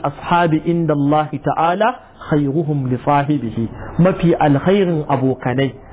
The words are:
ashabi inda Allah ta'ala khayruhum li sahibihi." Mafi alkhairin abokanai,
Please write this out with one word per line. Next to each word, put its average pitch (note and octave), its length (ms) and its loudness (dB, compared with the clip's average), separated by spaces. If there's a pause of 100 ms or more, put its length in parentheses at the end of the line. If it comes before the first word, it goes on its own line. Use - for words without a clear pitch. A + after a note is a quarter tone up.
ashabi D#3+ 640 0
inda E3+ 280 0
Allah D3 380 0
ta'ala E3 560 0 (420)
khayruhum D3 640 0
li B2+ 140 0
sahibihi." C#3 600 0 (340)
Mafi F3 360 2
alkhairin D#3 720 2
abokanai, C3 640 -2 (220)